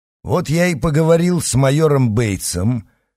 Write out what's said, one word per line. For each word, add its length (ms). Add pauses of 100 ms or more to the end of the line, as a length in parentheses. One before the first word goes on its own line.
(240)
Вот 260
я 180
и 80
поговорил 680
с 120
майором 600
Бейтсом, 760 (280)